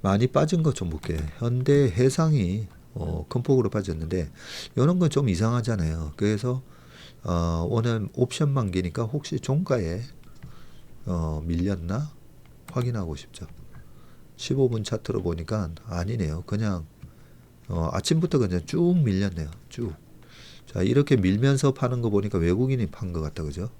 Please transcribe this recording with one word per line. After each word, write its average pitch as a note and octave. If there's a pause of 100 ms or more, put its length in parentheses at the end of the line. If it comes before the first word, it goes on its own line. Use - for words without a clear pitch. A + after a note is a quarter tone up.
많이 G2+
빠진 D#3
것 C#3+
좀 F2
볼게요. D#2+ (180)
현대해상이, B2+ (280)
어, D#2+
큰 A#2+
폭으로 B2+
빠졌는데 F2 (440)
이런 E3
건 E3+
좀 C3+
이상하잖아요. F#2
그래서, A#2 (600)
어, E2+
오늘 A2+
옵션 C#3
만기니까 F#2
혹시 B2+
종가에, A#2+ (1040)
어, D#2+
밀렸나 F2+ (600)
확인하고 A2+
싶죠. - (920)
십오 C3
분 A2+
차트로 A2
보니까 F2 (160)
아니네요. F2
그냥, G2+ (800)
어, E2
아침부터 D#3+
그냥 F2+
쭉 F3
밀렸네요. F#2 (180)
쭉. A2 (720)
자, -
이렇게 C3
밀면서 C3
파는 B2
거 A2+
보니까 G2+
외국인이 A2+
판 -
것 E2
같다, D#2
그죠? E2 (100)